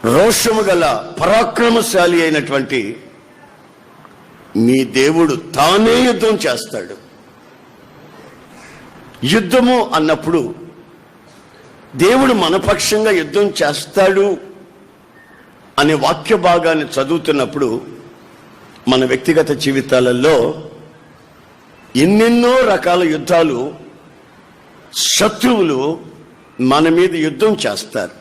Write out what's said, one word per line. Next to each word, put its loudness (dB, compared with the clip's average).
రోషము 2
గల 2
పరాక్రమశాలి 2
అయినటువంటి -2
మీ 4
దేవుడు 2
తానే 2
యుద్ధం 0
చేస్తాడు. -6
యుద్ధము 2
అన్నప్పుడు 0
దేవుడు 4
మన 0
పక్షంగా 0
యుద్ధం 0
చేస్తాడు 0
అనే 2
వాక్య 0
భాగాన్ని 0
చదువుతున్నప్పుడు -2
మన 2
వ్యక్తిగత 0
జీవితాలలో 2
ఎన్నెన్నో 2
రకాల 0
యుద్ధాలు, 0
శత్రువులు 0
మన 2
మీద 2
యుద్ధం 0
చేస్తారు. -6